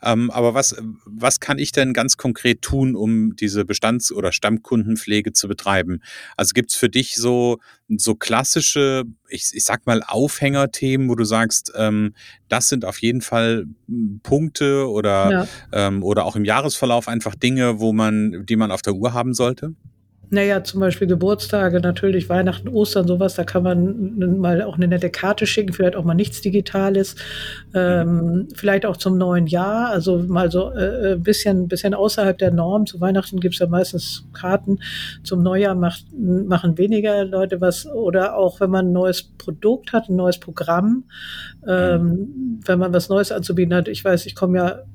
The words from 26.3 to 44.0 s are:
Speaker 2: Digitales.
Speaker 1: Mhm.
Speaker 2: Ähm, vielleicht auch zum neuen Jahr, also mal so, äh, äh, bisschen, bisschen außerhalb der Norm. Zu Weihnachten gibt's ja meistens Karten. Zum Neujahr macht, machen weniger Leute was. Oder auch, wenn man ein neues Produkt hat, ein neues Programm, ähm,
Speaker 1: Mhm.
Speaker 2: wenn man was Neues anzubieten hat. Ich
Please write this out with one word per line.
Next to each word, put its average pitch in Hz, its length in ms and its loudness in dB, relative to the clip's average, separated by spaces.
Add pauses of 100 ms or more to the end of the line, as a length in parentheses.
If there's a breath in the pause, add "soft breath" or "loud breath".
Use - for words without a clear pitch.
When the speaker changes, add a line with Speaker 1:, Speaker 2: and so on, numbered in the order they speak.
Speaker 2:
Digitales. 196 760 0 (580 loud breath)
Speaker 1:
Mhm. 185 60 0
Speaker 2:
Ähm, 175 760 2
vielleicht 196 320 0
auch 185 100 -2
zum 185 220 0
neuen 175 280 2
Jahr, 202 440 0
also 180 360 2
mal 180 240 2
so, 185 220 -2
äh, 202 400 -2
äh, 185 40 0
bisschen, 185 520 2
bisschen 190 260 -2
außerhalb 196 440 2
der 185 140 2
Norm. 180 340 2
Zu 180 140 -10
Weihnachten 190 380 0
gibt's 180 200 -2
ja 185 80 2
meistens 175 680 -2
Karten. 196 460 -2 (440 loud breath)
Zum 180 200 0
Neujahr 190 320 2
macht, 175 380 -2
machen 180 680 0
weniger 208 460 2
Leute 190 360 -2
was. 180 260 0
Oder 202 500 -2
auch, 185 240 2
wenn 196 100 2
man 185 180 2
ein 175 40 2
neues 180 300 2
Produkt - 720 -4
hat, 226 160 0
ein 185 80 2
neues 180 220 2
Programm, 185 640 0 (640 loud breath)
ähm, 180 320 2
Speaker 1:
Mhm. 226 640 -2
Speaker 2:
wenn 180 140 2
man 180 160 0
was 175 160 2
Neues 196 200 2
anzubieten 175 440 0
hat. 180 140 2
Ich - 160 -8